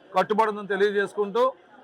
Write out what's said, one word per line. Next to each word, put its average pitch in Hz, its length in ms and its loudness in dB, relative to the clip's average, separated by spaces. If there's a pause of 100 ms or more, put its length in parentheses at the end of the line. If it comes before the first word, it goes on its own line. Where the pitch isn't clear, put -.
(160)
కట్టుబడిందని 208 580 0
తెలియజేసుకుంటూ 202 800 0 (320)